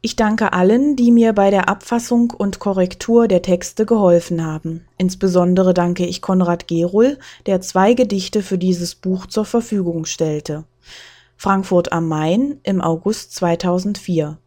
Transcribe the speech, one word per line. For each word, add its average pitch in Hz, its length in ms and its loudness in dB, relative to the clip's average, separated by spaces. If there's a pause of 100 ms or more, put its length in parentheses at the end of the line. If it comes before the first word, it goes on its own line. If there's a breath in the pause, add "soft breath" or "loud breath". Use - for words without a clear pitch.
Ich - 140 -6
danke 220 380 0
allen, 233 420 4
die 240 160 4
mir 226 220 6
bei 196 180 4
der 196 160 0
Abfassung 233 640 -2
und 202 260 -6
Korrektur 202 720 0
der 185 140 2
Texte 185 440 -2
geholfen 175 600 2
haben. 160 400 -8 (120)
Insbesondere 185 760 2
danke 175 320 0
ich 175 160 -8
Konrad 175 480 0
Gerohl, 196 480 0 (300 loud breath)
der 190 120 0
zwei 190 360 2
Gedichte 208 460 -2
für 190 160 -4
dieses 175 380 -2
Buch 185 300 -6
zur 214 180 -4
Verfügung 190 640 -2
stellte. 156 580 -6 (720 loud breath)
Frankfurt 190 560 0
am 165 160 -2
Main 175 560 -2
im 190 160 -2
August 165 560 -4
zweitausendvier. 175 1120 -2